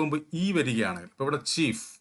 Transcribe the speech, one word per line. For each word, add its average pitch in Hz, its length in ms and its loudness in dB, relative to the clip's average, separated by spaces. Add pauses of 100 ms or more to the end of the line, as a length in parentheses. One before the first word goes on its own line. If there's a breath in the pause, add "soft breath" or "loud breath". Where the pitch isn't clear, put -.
മുമ്പ് 151 140 0 (240)
ഇ 185 40 0 (120)
വരികയാണെങ്കിൽ, 107 560 0
ഇപ്പൊ - 140 -4
ഇവിടെ 139 120 0 (140)
ചീഫ് 120 320 0 (160)